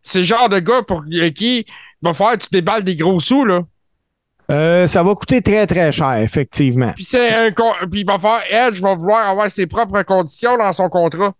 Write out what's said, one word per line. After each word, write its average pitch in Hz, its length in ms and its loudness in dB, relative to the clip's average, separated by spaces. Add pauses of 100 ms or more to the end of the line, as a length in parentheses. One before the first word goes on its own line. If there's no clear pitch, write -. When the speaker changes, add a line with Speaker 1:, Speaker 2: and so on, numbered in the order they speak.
Speaker 1:
c'est - 180 -2
le 180 60 0
genre 233 240 2
de 196 100 2
gars 233 240 0
pour 156 220 -6
qui 170 540 -2
il 214 60 -8 (360)
va 170 120 -2
falloir 214 240 2
que - 60 -8
tu - 80 -10
déballes 196 320 0
des 185 120 -2
gros 170 240 0
sous, 262 260 2
là. 180 160 2 (880)
Speaker 2:
Euh, 170 340 4
ça 170 160 2
va 190 140 2
coûter 247 260 0
très, 208 240 2
très 165 260 0
cher, 135 260 0
effectivement. 123 760 0
Speaker 1:
Puis 185 120 -10
c'est 240 280 0
un 226 180 2
con-, 226 220 0 (160)
puis 202 120 -6
il 180 40 -6
va 196 140 0
faire... 214 220 0 (100)
Edge 220 280 2
va 190 160 0
vouloir 208 320 0
avoir 202 220 0
ses 190 160 -2
propres 196 380 -2
conditions 190 540 0
dans 208 140 0
son 185 160 -2
contrat. 170 520 0